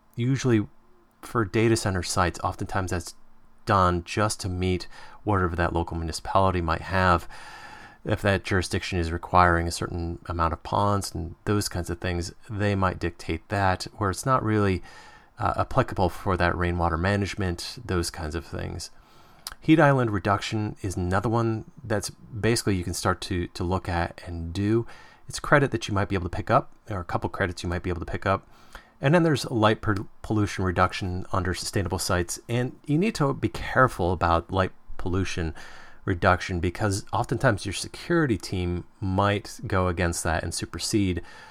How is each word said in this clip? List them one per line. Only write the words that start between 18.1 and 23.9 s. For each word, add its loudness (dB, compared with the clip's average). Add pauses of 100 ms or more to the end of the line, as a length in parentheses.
of -4
things. -8 (680)
Heat 6
island 6
reduction 0
is -4
another 0
one 0 (180)
that's -2
basically 0
you 0
can -4
start 0
to, -2
to -8
look 0
at -2